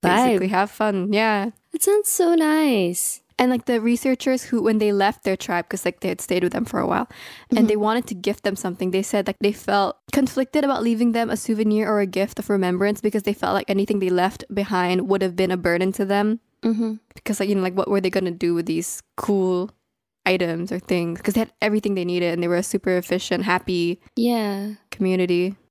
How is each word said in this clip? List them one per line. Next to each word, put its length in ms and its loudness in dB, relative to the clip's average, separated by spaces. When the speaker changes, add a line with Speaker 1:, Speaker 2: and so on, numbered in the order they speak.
Speaker 1:
Vibe. 240 4
Speaker 2:
basically 220 2
have 200 0
fun. 420 -2
Yeah. 380 0
Speaker 1:
That 120 -4
sounds 260 2
so 260 2
nice. 840 2
Speaker 2:
And, 120 4
like, 140 -2
the 160 2
researchers 640 0
who, 200 0
when 160 4
they 120 2
left 320 0
their 140 0
tribe, 320 -4
'cause, 160 -6
like, 140 -2
they 100 -4
had 120 -4
stayed 220 0
with 100 0
them 120 -2
for 140 -4
a 80 0
while, 200 0
and 100 2
Speaker 1:
Mm-hmm. 80 6
Speaker 2:
they 80 2
wanted 320 0
to 80 -6
gift 280 -6
them 120 -2
something, 360 -4
they 120 0
said, 240 -2
like, 120 -6
they 120 2
felt 460 0
conflicted 520 0
about 200 0
leaving 280 2
them 180 0
a 80 -2
souvenir 540 0
or 80 2
a 80 2
gift 320 -2
of 100 -10
remembrance 520 0
because 220 0
they 100 -2
felt 220 -2
like 140 -2
anything 300 0
they 100 0
left 340 0
behind 560 0
would 120 2
have 140 -2
been 160 0
a 60 -2
burden 360 2
to 120 -2
them. 340 0
Speaker 1:
Mm-hmm. 300 0
Speaker 2:
Because, 260 -6
like, 100 0
you 60 2
know, 60 2
like, 160 -2
what 120 0
were 120 2
they 80 0
gonna 220 0
do 240 0
with 100 -2
these 380 -4
cool 540 0
items 460 0
or 80 -6
things? 420 -2
'Cause 140 -2
they 60 2
had 100 -6
everything 320 0
they 120 -2
needed, 280 0
and 80 -2
they 60 0
were 100 2
a 60 0
super 340 0
efficient, 460 -2
happy 560 -2
Speaker 1:
Yeah. 560 -2
Speaker 2:
community. 680 0